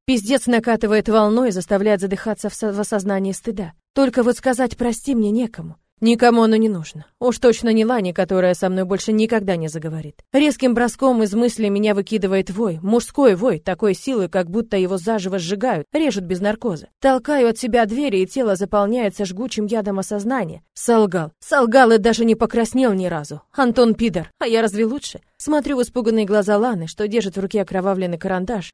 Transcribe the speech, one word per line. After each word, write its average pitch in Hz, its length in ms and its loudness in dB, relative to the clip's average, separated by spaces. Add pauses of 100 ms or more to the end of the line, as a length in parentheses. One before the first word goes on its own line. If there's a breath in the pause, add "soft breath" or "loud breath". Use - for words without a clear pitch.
Пиздец 247 400 0
накатывает 220 600 0
волной 220 420 2
и - 20 -2
заставляет 196 500 0
задыхаться 190 480 -4
в - 60 -10
со-, 220 160 -4
в 202 80 -6
осознании 196 520 -2
стыда. 190 420 -8 (200)
Только 262 300 2
вот 240 140 2
сказать 254 380 -2
«прости» 240 380 -4
мне 214 160 2
некому. 208 480 -4 (260)
Никому 233 380 6
оно 220 140 4
не 220 120 2
нужно. 160 380 -6 (140)
Уж 240 180 0
точно 233 340 2
не 220 140 2
Лане, 220 260 -2
которая 185 440 0
со 185 140 -2
мной 185 160 -2
больше 196 280 -2
никогда 214 420 0
не 160 120 -6
заговорит. 156 480 -10 (180)
Резким 262 400 2
броском 240 480 2
из 202 140 0
мысли 226 340 0
меня 208 240 2
выкидывает 196 560 -2
вой. 185 320 -4
Мужской 226 540 2
вой, 185 240 0
такой 190 340 -2
силы, 214 340 -2
как 175 220 -2
будто 220 280 -4
его 185 200 0
заживо 190 400 -4
сжигают, 190 560 -4
режут 262 300 0
без 175 180 -4
наркоза. 202 460 -4 (120)
Толкаю 262 500 2
от 226 100 -4
себя 233 260 2
двери, 226 320 -2
и 190 80 2
тело 220 300 -2
заполняется 202 720 -2
жгучим 214 420 -6
ядом 202 320 -4
осознания. 208 640 -4 (100)
Солгал. 190 680 2
Солгал 254 520 6
и 226 80 6
даже 226 260 2
не 226 80 4
покраснел 226 600 0
ни 190 120 -2
разу. 151 460 -8
Антон 240 420 2
пидор. 180 460 -2
А 262 80 -2
я 226 160 2
разве 214 240 0
лучше? - 340 -8 (160)
Смотрю 294 400 -2
в 247 40 0
испуганные 220 440 0
глаза 208 340 0
Ланы, 214 260 -2
что 208 220 -6
держит 202 280 -4
в 196 40 -6
руке 196 240 -2
окровавленный 185 560 -2
карандаш, 185 540 -6